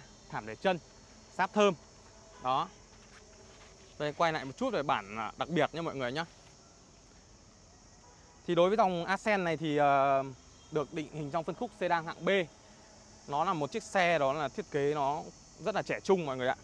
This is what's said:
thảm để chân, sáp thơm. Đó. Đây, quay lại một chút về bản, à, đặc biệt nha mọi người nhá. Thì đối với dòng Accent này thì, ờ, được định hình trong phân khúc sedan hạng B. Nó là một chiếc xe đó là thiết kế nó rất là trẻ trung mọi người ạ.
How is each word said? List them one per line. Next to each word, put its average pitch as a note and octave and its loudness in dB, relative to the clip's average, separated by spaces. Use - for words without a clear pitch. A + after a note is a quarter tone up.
thảm A#2+ -8
để A2 -10
chân, F#3 0
sáp F#3 0
thơm. G3+ 6
Đó. C#3 0
Đây, D3 -4
quay E3 2
lại C3 -6
một C3+ -10
chút B3 -4
về D#3 0
bản, A2 -2
à, A2 -6
đặc C3 -4
biệt D#3 2
nha D#3+ -6
mọi D#3+ -6
người B2+ -4
nhá. D#3+ -6
Thì F3 0
đối F3 6
với G#3+ 0
dòng F#3 2
Accent G3 0
này E3 0
thì, D3+ -2
ờ, C#3 4
được D3+ -4
định D#3 -6
hình D3+ -8
trong E3 -2
phân E3+ -6
khúc A#3+ -6
sedan E3+ 0
hạng E3 -8
B. F3+ 2
Nó D3 0
là F#3+ 2
một D3 -2
chiếc A3 -6
xe F3 2
đó C3+ 2
là D3+ -2
thiết - -10
kế C#3+ 0
nó D3 -2
rất F#3+ -4
là F3 -2
trẻ B2+ -4
trung F3 2
mọi C3 -4
người B2+ -2
ạ. C3 2